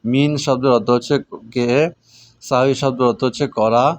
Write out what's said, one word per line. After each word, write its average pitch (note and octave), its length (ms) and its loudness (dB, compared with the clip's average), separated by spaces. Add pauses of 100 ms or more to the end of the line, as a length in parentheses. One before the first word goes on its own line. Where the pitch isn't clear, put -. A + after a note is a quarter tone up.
মিন C3+ 340 0
শব্দের C3 360 0
অর্থ A2+ 160 0
হচ্ছে B2 260 0 (360)
কে, A#2+ 180 -2 (720)
সাউই C3+ 320 0
শব্দের B2+ 320 -2
অর্থ A2 160 -2
হচ্ছে C3 280 -2
করা A#2 340 2 (140)